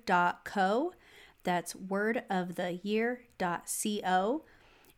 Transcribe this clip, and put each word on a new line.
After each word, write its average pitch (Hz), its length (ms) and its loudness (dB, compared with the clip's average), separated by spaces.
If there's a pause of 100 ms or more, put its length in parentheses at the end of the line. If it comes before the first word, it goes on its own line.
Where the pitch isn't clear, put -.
dot 175 400 2
co. 220 480 0 (500)
That's 175 320 -2
word 208 540 -2
of 180 260 -2
the 180 260 -4
year 226 440 -2 (120)
dot 175 320 -4 (140)
co. 208 600 0 (520)